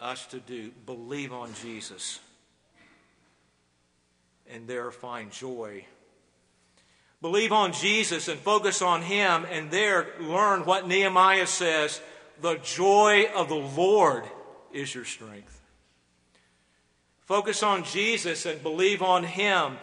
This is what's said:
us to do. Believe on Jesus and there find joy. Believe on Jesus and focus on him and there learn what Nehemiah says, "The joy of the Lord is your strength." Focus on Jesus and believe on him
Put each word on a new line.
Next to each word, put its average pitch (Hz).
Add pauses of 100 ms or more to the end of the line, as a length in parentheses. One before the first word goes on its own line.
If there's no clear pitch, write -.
us 127
to 131
do. 120 (160)
Believe 127
on 120 (100)
Jesus 107 (2250)
and 117
there 123
find 117
joy. 113 (1400)
Believe 202
on 202
Jesus 185
and 156
focus 196
on 175
him 180
and 156
there 190 (140)
learn 185
what 185
Nehemiah 185
says, 160 (400)
"The 160
joy 202
of 175
the 156
Lord 147 (480)
is 139
your 123
strength." 104 (1700)
Focus 202
on 196
Jesus 175
and 156
believe 180
on 180
him 170